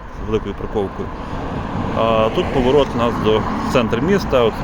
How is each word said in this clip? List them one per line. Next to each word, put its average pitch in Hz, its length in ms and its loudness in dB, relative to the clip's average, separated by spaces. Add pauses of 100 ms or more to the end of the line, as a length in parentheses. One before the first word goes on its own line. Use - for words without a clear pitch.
(240)
з - 20 -8
великою 104 280 -2
парковкою. 98 540 -4 (880)
А 113 380 2
тут 180 100 0 (100)
поворот 131 400 4
у 120 40 -2
нас 117 160 2 (100)
до 107 180 4 (300)
центру 117 300 2
міста, 160 400 2
от 110 100 4 (120)